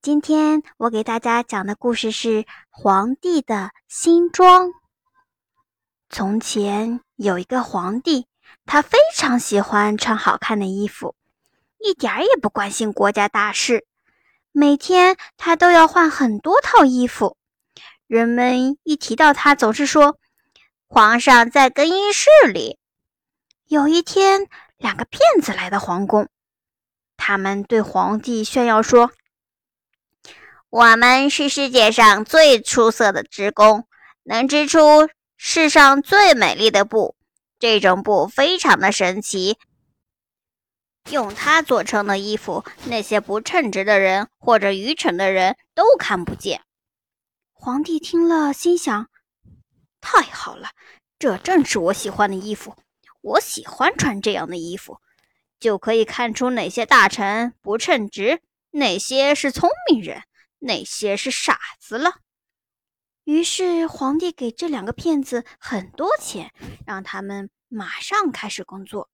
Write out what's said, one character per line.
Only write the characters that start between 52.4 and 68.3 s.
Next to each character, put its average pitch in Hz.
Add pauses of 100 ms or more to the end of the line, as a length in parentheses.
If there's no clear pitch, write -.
服， - (460)
我 208
喜 -
欢 339
穿 214
这 214
样 180
的 170
衣 175
服， - (580)
就 214
可 220
以 226
看 233
出 254
哪 208
些 226
大 220
臣 220
不 208
称 233
职， 240 (300)
哪 233
些 269
是 285
聪 - (200)
明 247
人， - (360)
哪 233
些 208
是 269
傻 - (220)
子 214
了。” 330 (1040)
于 311
是 339
皇 285
帝 349
给 240
这 339
两 220
个 233
骗 311
子 247 (160)
很 190
多 349
钱， - (340)
让 196
他 196
们 196 (180)
马 208
上 392